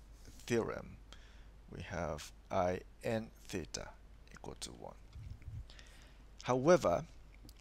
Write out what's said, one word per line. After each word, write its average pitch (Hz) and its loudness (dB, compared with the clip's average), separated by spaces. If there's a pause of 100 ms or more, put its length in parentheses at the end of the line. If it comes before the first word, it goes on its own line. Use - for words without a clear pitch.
(460)
theorem, - 2 (800)
we 98 -6
have 78 -2 (180)
I 90 4 (240)
n 113 2 (180)
theta - -4 (440)
equal - -12
to - -8
one. 53 -12 (1500)
However, 131 8 (560)